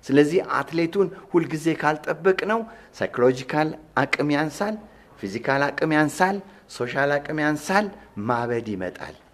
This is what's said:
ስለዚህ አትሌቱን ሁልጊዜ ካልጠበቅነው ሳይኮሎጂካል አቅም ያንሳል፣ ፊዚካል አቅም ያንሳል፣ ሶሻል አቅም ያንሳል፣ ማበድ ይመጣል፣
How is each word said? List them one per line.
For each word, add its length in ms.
ስለዚህ 360
አትሌቱን 580
ሁልጊዜ 480
ካልጠበቅነው 840
ሳይኮሎጂካል 720
አቅም 340
ያንሳል፣ 460
ፊዚካል 460
አቅም 300
ያንሳል፣ 440
ሶሻል 420
አቅም 280
ያንሳል፣ 460
ማበድ 500
ይመጣል፣ 480